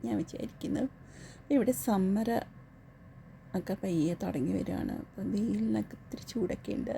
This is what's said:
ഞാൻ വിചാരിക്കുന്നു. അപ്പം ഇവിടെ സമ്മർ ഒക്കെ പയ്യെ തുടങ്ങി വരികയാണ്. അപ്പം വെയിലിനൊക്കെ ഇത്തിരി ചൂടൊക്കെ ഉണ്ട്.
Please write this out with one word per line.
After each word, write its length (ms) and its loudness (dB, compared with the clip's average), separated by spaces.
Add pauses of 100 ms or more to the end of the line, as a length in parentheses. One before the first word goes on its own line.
ഞാൻ 160 0
വിചാരിക്കുന്നു. 600 -2 (500)
അപ്പം 240 -4
ഇവിടെ 160 6 (140)
സമ്മർ 420 4 (1300)
ഒക്കെ 240 -2
പയ്യെ 400 4
തുടങ്ങി 340 0
വരികയാണ്. 460 0
അപ്പം 320 -6
വെയിലിനൊക്കെ 640 2
ഇത്തിരി 320 -10
ചൂടൊക്കെ 460 -2
ഉണ്ട്. 220 -2